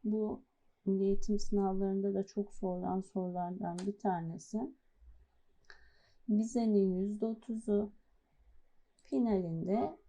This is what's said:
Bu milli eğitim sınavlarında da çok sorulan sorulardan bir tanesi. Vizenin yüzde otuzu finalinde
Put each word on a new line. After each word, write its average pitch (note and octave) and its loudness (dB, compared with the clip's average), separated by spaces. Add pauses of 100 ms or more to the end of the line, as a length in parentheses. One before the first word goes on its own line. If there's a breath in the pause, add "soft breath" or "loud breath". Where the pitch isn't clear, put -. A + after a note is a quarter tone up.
Bu G#3+ -2 (440)
milli G3 2
eğitim G3 4
sınavlarında G3 2
da G3 0
çok - -6
sorulan F#3 -2
sorulardan F3+ -4
bir G3+ -4
tanesi. F#3 -4 (1500 loud breath)
Vizenin G#3+ 4
yüzde G#3 -2
otuzu A3 -2 (1080)
finalinde G3 0 (120)